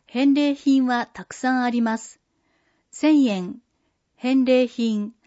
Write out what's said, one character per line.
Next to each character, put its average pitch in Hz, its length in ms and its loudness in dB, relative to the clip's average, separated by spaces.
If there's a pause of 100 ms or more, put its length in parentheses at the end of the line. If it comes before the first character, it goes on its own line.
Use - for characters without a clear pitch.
返 277 260 0
礼 285 220 0
品 269 320 0
は 240 200 -4
た - 180 -16
く - 100 -18
さ 254 180 -4
ん 254 100 -2
あ 247 80 -2
り 233 120 -2
ま 226 160 -2
す。 - 200 -20 (720)
千 294 340 2
円、 196 360 -4 (560)
返 262 280 0
礼 254 220 2
品、 220 460 -4 (140)